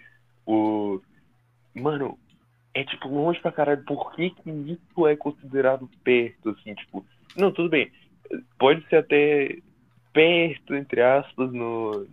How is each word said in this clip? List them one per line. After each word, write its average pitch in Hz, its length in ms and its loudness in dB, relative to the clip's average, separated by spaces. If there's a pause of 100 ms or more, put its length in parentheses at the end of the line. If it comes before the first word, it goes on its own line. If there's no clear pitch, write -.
(460)
O, 107 540 -2 (760)
mano, 139 440 -6 (560)
é, 135 100 -6
tipo, - 240 -12
longe 151 320 -2
pra 170 120 -4
caralho. 143 320 -2
Por - 300 -8
que 175 160 -4
que - 200 -16
isso 156 560 -4
é 147 100 4
considerado 135 720 -2 (160)
perto, 117 460 0
assim, 104 240 -14
tipo, - 300 -14 (320)
não, 185 160 2
tudo 175 160 -2
bem. 147 220 0 (680)
Pode 151 300 4
ser 165 80 4
até 147 640 2 (540)
perto, 160 640 2
entre 139 280 -4
aspas, 131 500 2
no, 113 600 -6